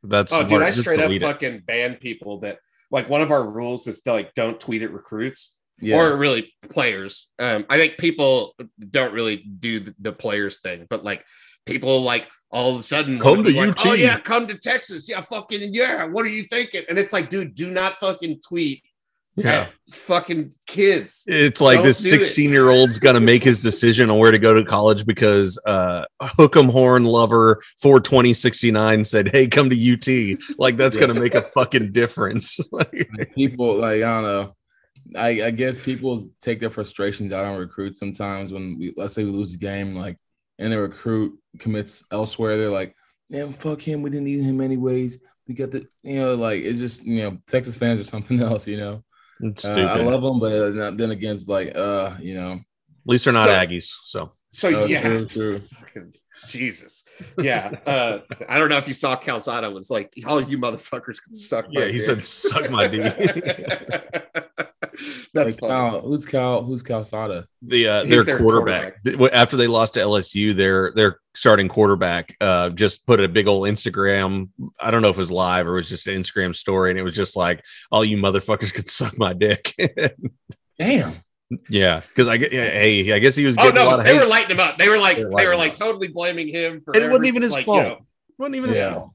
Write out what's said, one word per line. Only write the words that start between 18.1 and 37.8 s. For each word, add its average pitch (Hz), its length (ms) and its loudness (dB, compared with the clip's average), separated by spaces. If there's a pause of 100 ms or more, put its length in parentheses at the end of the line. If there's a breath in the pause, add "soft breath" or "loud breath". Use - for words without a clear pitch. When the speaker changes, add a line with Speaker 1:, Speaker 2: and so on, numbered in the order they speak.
Speaker 2:
tweet 160 380 -6 (500)
Speaker 1:
Yeah. - 160 0 (120)
Speaker 2:
at - 100 -12 (200)
fucking 170 600 -4 (160)
kids. 196 580 0
Speaker 1:
It's 147 340 2
like 131 180 8
Speaker 2:
Don't 117 80 4
Speaker 1:
this 131 140 6
Speaker 2:
do 214 60 -2
it. - 40 4
Speaker 1:
sixteen-year-old's 131 880 6
gonna 127 180 8
make 117 240 6
his 120 180 4
decision 113 480 4
on 107 120 4
where 113 100 10
to 110 80 6
go 110 160 6
to 110 100 6
college 104 400 2
because, 101 640 2
uh, 90 380 -2 (180)
hook 143 340 6
'em 139 120 8
horn 127 360 6
lover 113 560 4 (220 loud breath)
four 139 160 10
twenty 123 360 6
sixty-nine 110 680 2
said, 104 300 0
"Hey, 135 160 6
come 135 200 4
to 127 80 2
U 120 200 4
T." 113 420 -2 (180 loud breath)
Like, 127 200 2
that's 135 200 2
Speaker 3:
Yeah. 139 120 4
Speaker 1:
gonna 117 120 0
make 120 140 -2
a 120 200 0
fucking 120 360 0
difference. 113 760 -2
<laughs> - 60 -14
Like 117 640 -6
Speaker 3:
People, 123 440 -2
like, 110 260 -2
I 113 160 -2
don't - 20 -4
know. 101 320 -4 (600)
I, 117 120 -2 (180)
I 117 40 -2
guess 127 300 -4
people 127 440 -6 (160)
take 117 200 -6
their 113 100 -6
frustrations 101 600 -8
out 95 140 -6
on 98 120 -8
recruits 98 400 -10